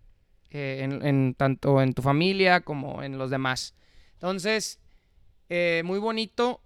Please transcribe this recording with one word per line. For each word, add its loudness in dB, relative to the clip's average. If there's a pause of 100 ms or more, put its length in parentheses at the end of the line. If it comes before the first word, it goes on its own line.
(500)
eh, -8
en, -4
en 2
tanto 2
en 2
tu -6
familia 4
como -8
en -8
los -6
demás. -2 (380)
Entonces, -4 (720)
eh, 0
muy -2
bonito -2